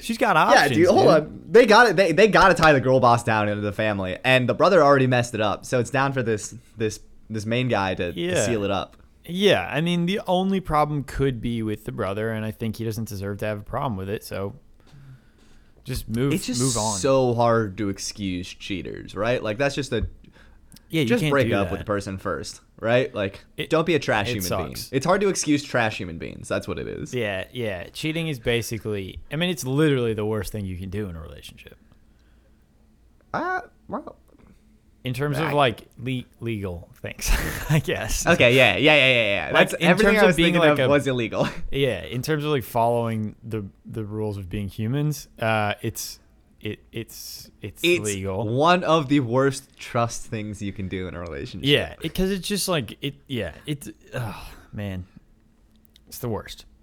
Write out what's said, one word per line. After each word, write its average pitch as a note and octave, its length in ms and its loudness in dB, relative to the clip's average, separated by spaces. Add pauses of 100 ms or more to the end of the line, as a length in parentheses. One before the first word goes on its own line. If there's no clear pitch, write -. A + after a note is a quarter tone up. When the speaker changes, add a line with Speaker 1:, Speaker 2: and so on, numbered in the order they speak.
Speaker 1:
She's A3+ 160 -6
got G#3 180 4
Speaker 2:
Yeah, D#3+ 80 6 (180)
Speaker 1:
options, C3+ 160 2
Speaker 2:
dude, F3 100 6
hold A3+ 140 6
Speaker 1:
dude. C4 80 8
Speaker 2:
on. D#3 400 4
They A3+ 160 10
got A3 240 8
it. F3 60 2
They, F3 160 4
they F#3 160 6
gotta F3+ 260 8
tie D#3+ 200 6
the C3 80 4
girl C3 180 4
boss A#2+ 240 6
down G#2+ 260 2
into G#2 120 -2
the G#2 120 -2
family, G2 500 -2
and B2+ 260 4
the A#2+ 40 2
brother E3 280 6
already C#3 260 6
messed B2 280 2
it G#2 60 0
up. G2 240 -2
So B2+ 140 0
it's A#2 100 -2
down C3+ 240 0
for B2+ 100 -2
this, G#2+ 320 -4 (220)
this, A2 220 -4 (300)
this G#2+ 160 -6
main B2 220 0
guy G2 280 0
to, F2+ 180 -4
to - 60 -10
Speaker 1:
Yeah. E3+ 260 0
Speaker 2:
seal G#2+ 180 0
it G2 80 0
up. - 260 -6 (280)
Speaker 1:
Yeah, E3 460 2
I C#3+ 100 -2
mean, F3 260 0
the G3+ 180 -2
only F#3+ 340 0
problem D3+ 440 0
could C3+ 380 -2
be A#2 200 -4
with G#2+ 240 -6
the B2 60 -10
brother, A2 400 -4
and A2 140 -6
I A2 60 -6
think A2 260 -6
he A2+ 80 -6
doesn't A2 240 -6
deserve G2+ 300 -8
to G#2+ 60 -6
have G#2+ 140 -4
a G#2 40 -14
problem B2+ 340 -6
with F#2+ 120 -8
it, G#2+ 140 -6
so G2+ 320 -10 (1300)
just C3 260 -8
move, C3 240 0
Speaker 2:
It's F#3+ 120 -2
just B2 160 -4
Speaker 1:
move B2+ 160 0
on. G#2+ 200 0
Speaker 2:
so C3 380 2
hard A2+ 420 0
to G#2 120 -4
excuse F#2+ 580 -6
cheaters, - 680 -10
right? A2+ 280 -2
Like, G#2+ 140 -4
that's C#3 180 -2
just C#3 180 -6
a G#2+ 140 -2 (840)
Speaker 1:
Yeah, D#3+ 120 0
you - 60 2
Speaker 2:
just A#3 140 2
Speaker 1:
can't D#3 100 0
Speaker 2:
break C3+ 160 4
Speaker 1:
do A2+ 80 0
Speaker 2:
up G2 140 0
with F#2 100 -6
Speaker 1:
that. - 60 -12
Speaker 2:
the - 0 -
person G2+ 320 -4
first, - 440 -8 (180)
right? A#2+ 340 0
Like, G2 300 -6 (140)
Speaker 1:
It, - 120 -8
Speaker 2:
don't D#3+ 160 2
be E3+ 80 0
a D3+ 60 2
trash A2 300 -2
Speaker 1:
it A2+ 120 -4
Speaker 2:
human F#2 240 -4
being. B1+ 100 -10
Speaker 1:
sucks. - 160 -12
Speaker 2:
It's C#3 140 -2
hard F#3+ 160 2
to G3+ 80 2
excuse D3 340 0
trash A2+ 340 -2
human E2+ 200 -10
beings. B1 300 -12
That's - 200 -4
what F2+ 120 -6
it A#1 80 -8
is. - 260 -10
Speaker 1:
Yeah, G#2 380 -4
yeah. G#2+ 420 -8
Cheating D#3+ 360 -6
is C3+ 100 -6
basically, A2 800 -4 (120)
I C#3+ 40 -6
mean, F3 160 0
it's E3 140 -6
literally C3 500 2
the G#2+ 100 -4
worst G#2+ 260 -4
thing G#2 140 -8
you F#2 120 -8
can F#2 120 -10
do G2+ 180 -6
in E2+ 80 -12
a D#2+ 60 -14
relationship. - 560 -20 (1600)
Speaker 2:
Uh, F4+ 280 -4 (260)
well, C4+ 280 -10 (880)
Speaker 1:
In B2+ 100 -4
terms C#3 240 -4
of, D#3+ 80 -2
Speaker 2:
I D3+ 80 -2
Speaker 1:
like, C3+ 340 0 (100)
le-, B2 260 -6 (160)
legal G2 500 -6 (120)
things, - 280 -6 (220)
<laughs> - 180 -6
I D#3 100 4
guess. - 460 -4
Speaker 2:
Okay, C3+ 300 6
yeah, A#2 220 6
yeah, D3+ 180 6
yeah, C3 180 6
yeah, A2 220 2 (120)
yeah. D2+ 60 -4
Speaker 1:
Like, E3 160 4
Speaker 2:
That's - 120 -8
Speaker 1:
in E3+ 60 2
Speaker 2:
everything G3+ 280 6
Speaker 1:
terms G#3+ 40 4
Speaker 2:
I - 40 6
Speaker 1:
of F#3+ 40 8
Speaker 2:
was F3+ 80 4
Speaker 1:
being, E3+ 180 4
Speaker 2:
thinking E3+ 160 4
Speaker 1:
like, D3 100 4
Speaker 2:
of C3 60 4
Speaker 1:
a B2 40 4
Speaker 2:
was C#3 180 4
illegal. A#2 400 0 (120)
<laughs> - 120 -4
Speaker 1:
Yeah, C3 320 -2
in B2+ 180 -6
terms D3+ 220 -2
of, D3+ 80 -4
like, C3+ 120 0
following A#2 800 0
the, A2 220 -8 (200)
the A2+ 180 -8
rules G#2+ 340 -6
of F#2+ 120 -12
being G2+ 180 -6
humans, C#3+ 600 -4 (120)
uh, G#2+ 420 0
it's, - 380 -8 (400)
it, G#2 200 -10 (120)
it's, - 580 -14 (120)
it's G2 220 -14
Speaker 2:
It's E3+ 200 2
Speaker 1:
legal. G2 440 -4
Speaker 2:
one D#3 360 2
of D#3 240 2
the C#3+ 140 2
worst C3 560 -2
trust - 480 -4
things G#2+ 360 -10
you G2+ 120 -6
can F#2+ 140 -8
do F#2 200 -6
in E2 80 -10
a E2+ 40 -10
relationship. E2 500 -8
Speaker 1:
Yeah, G#2+ 320 0
it, D#3+ 120 -8
'cause F#3+ 180 -2
it's F#3+ 160 -6
just, G3+ 200 -4
like, D3+ 340 -4
it, C#3 140 -8 (120)
yeah, G2+ 260 -6 (120)
it's, C#3+ 240 -10 (260)
oh, A#2+ 320 -8 (260)
man. F#2+ 320 -8 (1000)
It's - 120 -18
the B2 100 -6
worst. - 360 -10 (180)